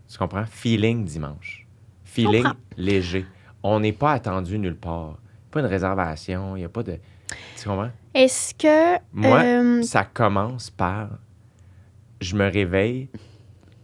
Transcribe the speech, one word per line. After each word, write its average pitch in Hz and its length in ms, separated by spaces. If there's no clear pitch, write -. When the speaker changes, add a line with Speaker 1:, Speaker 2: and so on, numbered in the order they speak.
Speaker 1:
Tu - 80
comprends ? 95 320
Feeling 113 540
dimanche. 76 640
Feeling 113 380
Speaker 2:
Comprends. - 160
Speaker 1:
léger. 92 500
On 107 180
n'est 107 120
pas 147 200
attendu 95 460
nulle 90 180
part. 82 420
Pas 156 80
une 135 60
réservation, 92 880
il 92 60
y - 20
a 85 40
pas 117 140
de, 90 160
tu - 120
comprends ? 104 220
Speaker 2:
Est-ce 262 420
que, 320 440
Speaker 1:
Moi, - 280
Speaker 2:
euh, 240 420
Speaker 1:
ça 226 200
commence 107 680
par, 98 420
je 92 140
me 98 160
réveille 101 580